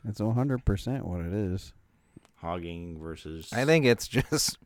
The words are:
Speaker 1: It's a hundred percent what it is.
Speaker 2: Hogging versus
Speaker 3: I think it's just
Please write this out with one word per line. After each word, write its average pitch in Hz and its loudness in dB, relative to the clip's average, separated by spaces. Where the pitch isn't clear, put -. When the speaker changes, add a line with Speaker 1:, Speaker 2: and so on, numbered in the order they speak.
Speaker 1:
It's 107 -6
a 107 2
hundred 127 0
percent 120 0
what 87 -4
it 85 -4
is. 95 -2
Speaker 2:
Hogging 85 -8
versus 80 -12
Speaker 3:
I 120 0
think 156 6
it's 120 6
just - 0